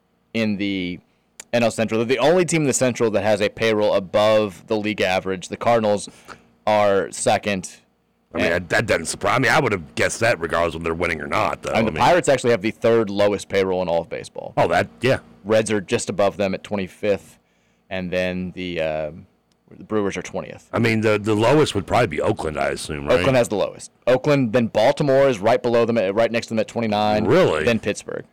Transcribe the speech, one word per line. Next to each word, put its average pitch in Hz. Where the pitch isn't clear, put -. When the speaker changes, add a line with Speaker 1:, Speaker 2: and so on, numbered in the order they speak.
Speaker 1:
in 107
the 92
N 120
L 113
Central. 110
They're 117
the 120
only 180
team 160
in 147
the 127
Central 120
that 101
has 104
a 104
payroll 107
above 104
the 110
league 104
average. 92
The 104
Cardinals 110
are 101
second. 101
Speaker 2:
I -
mean, -
Speaker 1:
And 85
Speaker 2:
that, 90
that 113
doesn't 90
surprise 104
me. 120
I 135
would 120
have 87
guessed 95
that 113
regardless 82
of 82
they're 82
winning 85
or 71
not, 85
though. 90
Speaker 1:
And 104
Speaker 2:
I 113
Speaker 1:
the 110
Speaker 2:
mean, -
Speaker 1:
Pirates 156
actually 127
have 101
the 110
third 113
lowest 101
payroll 95
in 90
all 85
of 85
baseball. -
Speaker 2:
Oh, 120
that, 90
yeah. 123
Speaker 1:
Reds 110
are 104
just -
above 98
them 95
at -
twenty-fifth, 98
and 92
then 92
the, 90
uh, 78
the -
Brewers 101
are 90
twentieth. -
Speaker 2:
I -
mean, 113
the, 107
the 107
lowest 123
would 98
probably 117
be 76
Oakland, 80
I 69
assume, 71
right? -
Speaker 1:
Oakland 131
has 117
the 104
lowest. -
Oakland, 131
then 117
Baltimore 139
is 113
right 117
below 117
them, 117
at, 98
right 113
next 117
to -
them 110
at 104
twenty-nine. 107
Speaker 2:
Really? 98
Speaker 1:
Then 110
Pittsburgh, -